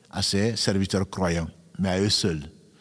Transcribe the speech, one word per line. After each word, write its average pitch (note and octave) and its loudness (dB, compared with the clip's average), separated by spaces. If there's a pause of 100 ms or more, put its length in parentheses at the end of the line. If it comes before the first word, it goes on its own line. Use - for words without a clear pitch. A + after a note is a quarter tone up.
(100)
à G2 -4
ses G#2 0
serviteurs G2 0
croyants, E2+ 0 (320)
mais F#2+ 0
à F#2 2
eux G#2 2
seuls. E2+ 0 (380)